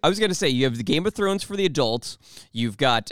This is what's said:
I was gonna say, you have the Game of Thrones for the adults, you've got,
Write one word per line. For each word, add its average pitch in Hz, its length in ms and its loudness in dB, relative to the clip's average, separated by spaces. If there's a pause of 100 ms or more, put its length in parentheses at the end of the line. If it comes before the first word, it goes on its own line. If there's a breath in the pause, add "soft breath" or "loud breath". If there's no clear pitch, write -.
I 156 40 4
was 202 120 0
gonna 208 120 0
say, 170 160 -2
you 127 140 2
have 123 140 2
the 117 80 -4
Game 147 220 0
of 214 80 0
Thrones 196 280 0
for 202 140 -8
the 196 100 2
adults, 123 500 -2 (360 loud breath)
you've 113 240 -2
got, 123 360 2